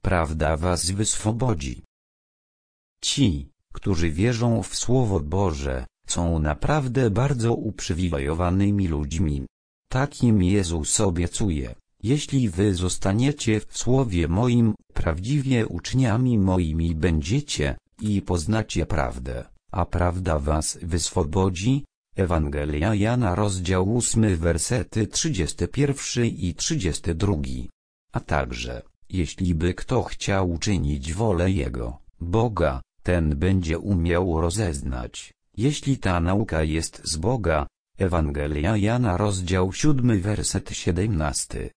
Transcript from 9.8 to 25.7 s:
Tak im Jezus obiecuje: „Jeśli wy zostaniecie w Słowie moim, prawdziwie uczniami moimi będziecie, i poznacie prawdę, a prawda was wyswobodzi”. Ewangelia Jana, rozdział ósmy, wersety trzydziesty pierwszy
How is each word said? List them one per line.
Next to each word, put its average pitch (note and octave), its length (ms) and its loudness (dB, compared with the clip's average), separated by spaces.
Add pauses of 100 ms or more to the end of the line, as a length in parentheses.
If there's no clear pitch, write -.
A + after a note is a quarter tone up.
Tak C3+ 340 -2
im A2 200 6
Jezus F2 580 2
obiecuje: E2+ 760 0 (280)
„Jeśli C3+ 460 0
wy F#2+ 260 2
zostaniecie G#2+ 840 0
w - 180 -12
Słowie A2 500 2
moim, A#2 460 4 (200)
prawdziwie A#2+ 720 0
uczniami A#2+ 720 2
moimi E2+ 560 2
będziecie, D#2 840 0 (240)
i G#2 220 0
poznacie G#2+ 640 0
prawdę, B1+ 580 -4 (260)
a F2+ 160 -2
prawda F2 520 0
was D#2 440 -2
wyswobodzi”. F#2 1000 0 (320)
Ewangelia D2+ 760 0
Jana, G#2+ 400 2
rozdział F#2 600 0
ósmy, A2 420 2
wersety E2+ 680 0
trzydziesty F2+ 640 -2
pierwszy C3+ 580 0